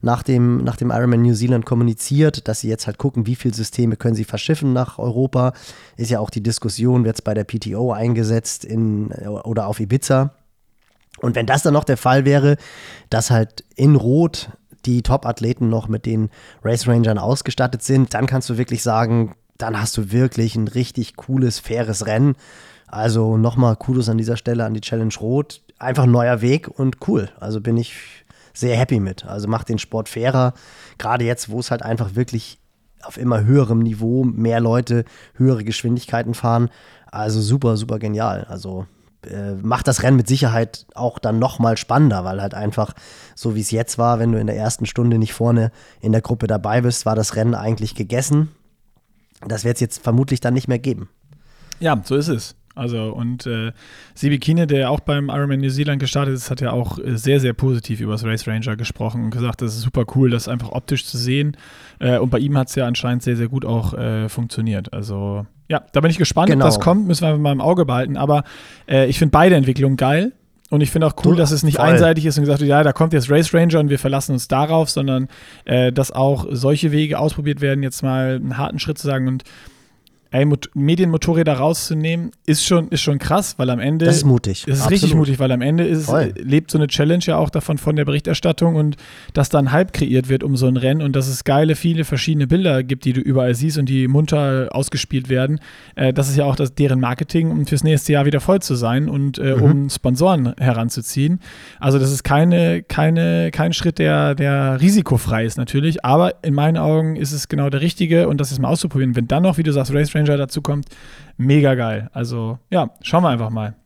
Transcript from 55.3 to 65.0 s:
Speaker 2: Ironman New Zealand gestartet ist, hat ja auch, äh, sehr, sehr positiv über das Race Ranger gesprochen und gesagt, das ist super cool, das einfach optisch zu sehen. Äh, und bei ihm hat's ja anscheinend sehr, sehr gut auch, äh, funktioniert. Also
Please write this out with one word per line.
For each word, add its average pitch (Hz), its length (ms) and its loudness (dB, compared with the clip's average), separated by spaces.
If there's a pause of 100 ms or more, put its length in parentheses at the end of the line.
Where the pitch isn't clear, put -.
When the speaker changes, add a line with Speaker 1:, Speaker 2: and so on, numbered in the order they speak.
Speaker 2:
Ironman 139 300 -2
New 135 100 -2
Zealand 143 280 -2
gestartet 139 360 -2
ist, 127 160 -8
hat 123 100 -6
ja 120 120 -2
auch, - 260 -4
äh, 123 180 -4
sehr, 131 240 2
sehr 123 140 0
positiv 120 460 -2
über 107 120 -4
das 107 120 -6
Race 110 220 -4
Ranger 110 300 -4
gesprochen 117 480 -6
und 113 60 -2
gesagt, 117 320 -4
das 110 140 -4
ist 113 40 -8
super 120 240 -2 (100)
cool, 135 140 4
das 120 180 0
einfach 120 260 -6
optisch - 340 -4
zu - 100 -10
sehen. 139 400 -2 (440)
Äh, 123 180 2
und 127 100 0
bei 120 100 0
ihm 143 200 0
hat's 127 160 -2
ja 131 120 0
anscheinend 123 360 -2
sehr, 123 140 0
sehr 117 120 -2
gut 131 160 -4
auch, 113 300 -2
äh, 110 340 -4
funktioniert. 110 640 -4
Also 101 540 -6 (220)